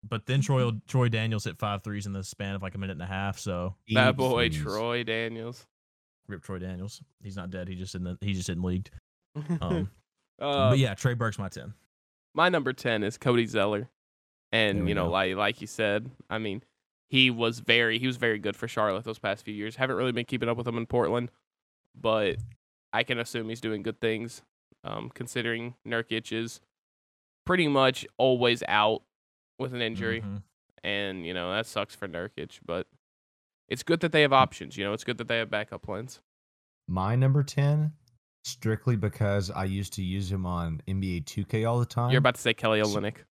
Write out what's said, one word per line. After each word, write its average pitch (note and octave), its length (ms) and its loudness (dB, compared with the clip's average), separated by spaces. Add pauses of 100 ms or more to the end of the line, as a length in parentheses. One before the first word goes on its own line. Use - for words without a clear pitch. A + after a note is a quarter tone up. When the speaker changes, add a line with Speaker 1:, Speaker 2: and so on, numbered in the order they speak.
Speaker 1:
but A2+ 180 -6
then C3+ 160 2
Troy, B2+ 280 4 (160)
Troy B2 220 4
Daniels A2 360 0
hit F2+ 140 -6
five G2+ 240 -2
threes G#2 240 -6
in G2+ 60 -6
the F#2+ 100 -6
span G2 320 -8
of, F#2+ 80 -6
like, F#2 120 -8
a G2 40 -6
minute G2 140 -6
and D#2+ 100 -8
a F2 40 -8
half, G2 320 -4
so F2+ 360 -4 (180)
Speaker 2:
That B2+ 180 6
Speaker 3:
Eat C3 60 0
Speaker 2:
boy, B2 340 2
Speaker 3:
threes. D2+ 120 -2
Speaker 2:
Troy A#2 400 -2
Daniels. A2+ 640 -6 (640)
Speaker 1:
Rip F#2+ 140 -12
Troy F#2+ 180 -8
Daniels. F#2 420 -10 (200)
He's G2 140 -12
not F#2 140 -8
dead. F2+ 180 -8
He F#2 60 -8
just F#2 200 -10
didn't, F2+ 280 -6
he G2+ 120 0
just F2+ 120 -4
didn't F2 160 -4
league. F2+ 260 -2 (460)
Speaker 2:
<laughs> D3+ 260 -4
Speaker 1:
Um, G2+ 300 -2 (480)
Speaker 2:
Uh, C#3 320 4
Speaker 1:
but C3+ 80 6
yeah, B2+ 160 4
Trey B2 200 0
Burke's A2+ 240 -2
my G2 100 -4
ten. F#2+ 240 -12 (600)
Speaker 2:
my E3 160 6
number D3 240 2
ten A2+ 300 0
is G#2+ 120 -2
Cody A#2+ 300 4
Zeller. G#2 420 0 (600)
And, G#2+ 280 4
Speaker 1:
There E2+ 60 0
we F2+ 60 0
Speaker 2:
you G#2 40 0
know, F#2 120 2
Speaker 1:
go. E2+ 60 0
Speaker 2:
like, F#2 240 2
like G#2 260 0
you G#2+ 40 -10
said, G#2+ 440 -2 (180)
I A2 100 -4
mean, A2 240 -4 (460)
he C3 220 6
was A#2 300 0
very, A#2 380 2
he B2+ 80 -2
was B2+ 120 0
very A2+ 200 2
good G2+ 180 -4
for A2+ 120 -8
Charlotte G#2+ 360 0
those A2 160 -8
past G2+ 240 -4
few G#2+ 100 -10
years. G#2 220 -8
Haven't C3 200 0
really B2 160 0
been A#2+ 140 -4
keeping A#2+ 240 -2
up A#2 80 0
with A#2+ 80 -6
him A#2 100 -4
in A2+ 80 -4
Portland, A#2+ 460 0 (680)
but A2 380 2 (560)
I A2+ 120 0
can B2 140 -4
assume A#2 300 -6
he's A2+ 120 -8
doing G#2+ 220 -4
good A2 180 -6
things, A2+ 420 -4 (420)
um, - 300 -8
considering A#2+ 600 -6 (120)
Nurkic A2+ 460 -4
is A2+ 280 -6 (840)
pretty F3 220 2
much C3+ 360 4 (140)
always A#2+ 500 4
out G#2+ 340 4 (560)
with B2+ 160 -6
an B2 60 -6
injury. A2+ 420 -2
Speaker 1:
Mm-hmm. G2+ 140 -8 (480)
Speaker 2:
And, G2 420 -4
you F2+ 80 -6
know, F2+ 180 -4
that G#2+ 140 -2
sucks - 280 -6
for G2+ 140 -8
Nurkic, E2+ 580 -8
but F2+ 220 -4 (800)
it's B2 160 -4
good E3 160 2
that E3+ 120 0
they D#3 100 6
have C#3 100 6
options. B2+ 440 4
You G2 80 -4
know, G2+ 80 -2
it's A2 120 -6
good A#2 140 -4
that A2 100 -8
they A#2 100 0
have A2 120 -4
backup G#2+ 320 -4
plans. G#2+ 380 -10 (680)
Speaker 3:
My F#2 280 0
number C3+ 260 6
ten, D3 500 2 (520)
strictly A2 520 0
because G2+ 560 0
I F#2+ 120 -2
used F#2+ 300 -2
to G2 80 -4
use F#2 280 -2
him F#2+ 160 -2
on E2+ 420 -2
N F#2+ 120 -2
B F#2 160 -2
A E2+ 40 -2
two F#2 240 -4
K A2 200 0
all A#2 140 2
the A#2+ 80 2
time. A#2+ 240 0
Speaker 2:
You're C3+ 80 6
about B2 160 6
to - 60 -10
say A#2 140 2
Kelly A2 260 4
Speaker 3:
S- G#2+ 80 4
Speaker 2:
Olynyk. G#2 300 0 (180)